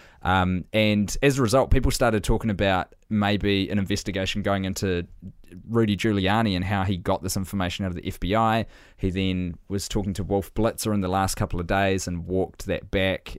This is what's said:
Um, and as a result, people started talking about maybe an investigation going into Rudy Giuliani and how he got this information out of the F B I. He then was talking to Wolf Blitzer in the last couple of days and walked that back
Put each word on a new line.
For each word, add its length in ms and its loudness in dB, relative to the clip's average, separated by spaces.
Um, 480 2
and 480 2
as 200 4
a 20 4
result, 300 4
people 180 4
started 320 2
talking 260 0
about 460 0
maybe 600 0
an 80 0
investigation 640 -2
going 220 0
into 400 -2
Rudy 280 4
Giuliani 580 2
and 100 0
how 200 0
he 120 0
got 280 -2
this 120 -4
information 480 -4
out 60 -2
of 60 -6
the 100 -10
F 140 -8
B 160 0
I. 280 2
He 140 -2
then 460 -2
was 200 -4
talking 260 -2
to 80 -6
Wolf 320 -2
Blitzer 400 0
in 60 0
the 80 0
last 260 0
couple 240 -2
of 80 -4
days 400 2
and 180 -6
walked 420 -2
that 260 -4
back 460 -2